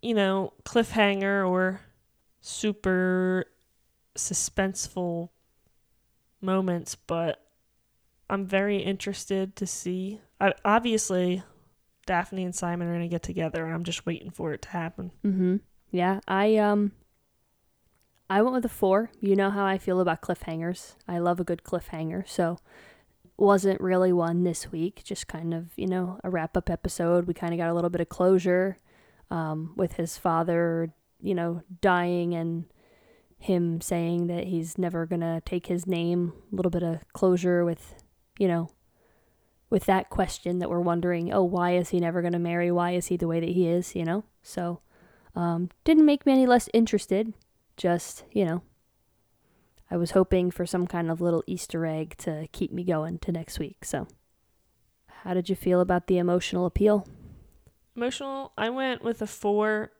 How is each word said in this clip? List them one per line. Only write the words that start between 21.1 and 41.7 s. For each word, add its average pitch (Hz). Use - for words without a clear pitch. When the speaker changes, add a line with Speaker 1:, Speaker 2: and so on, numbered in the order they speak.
Speaker 2:
love 175
a 175
good 170
cliffhanger, 165
so 170
wasn't 196
really 185
one 175
this -
week. 165
Just -
kind 165
of, 165
you -
know, 185
a 180
wrap-up 170
episode. 175
We 175
kinda 170
got 170
a 170
little 170
bit 175
of 165
closure, 185
um, 160
with 175
his 165
father, 165
you 196
know, 170
dying 175
and 165
him 175
saying 170
that 175
he's 165
never 175
gonna 165
take 180
his 175
name. 175
A 196
little 180
bit 170
of 165
closure 180
with, 170
you 196
know, 170
with 196
that 190
question -
that 170
we're 175
wondering, 175
oh, 190
why 175